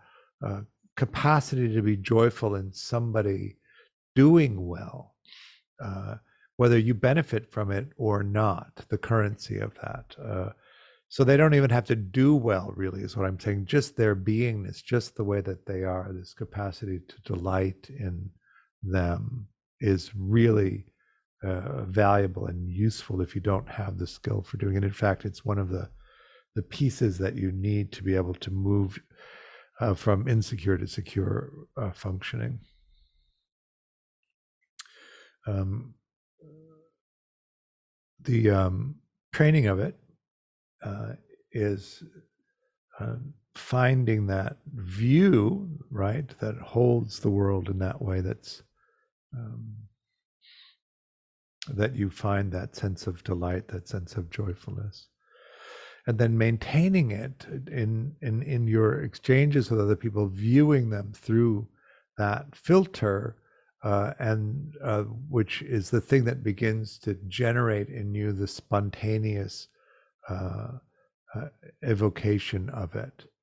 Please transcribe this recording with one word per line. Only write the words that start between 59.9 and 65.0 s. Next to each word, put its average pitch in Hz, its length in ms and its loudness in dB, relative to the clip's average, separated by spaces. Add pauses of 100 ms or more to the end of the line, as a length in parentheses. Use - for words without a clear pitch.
people, 104 340 0
viewing 123 600 4
them 104 260 -4
through 113 540 2 (480)
that 107 400 -2
filter, 117 800 2 (480)
uh, 101 340 0
and, 117 640 -2
uh, 107 200 0